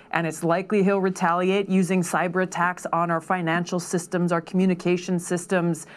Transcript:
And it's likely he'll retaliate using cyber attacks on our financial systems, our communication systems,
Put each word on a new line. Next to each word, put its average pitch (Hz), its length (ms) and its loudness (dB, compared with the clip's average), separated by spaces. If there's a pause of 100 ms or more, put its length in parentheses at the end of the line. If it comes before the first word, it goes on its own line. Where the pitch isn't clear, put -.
(120)
And 165 160 0
it's 160 160 -6
likely 185 400 2
he'll 196 180 4
retaliate 185 680 0
using 185 320 2
cyber 175 420 0
attacks 180 500 -2
on 170 160 0
our 165 100 0
financial 175 600 -2
systems, 175 520 -2
our 165 100 0
communication 180 800 0
systems, 175 760 -2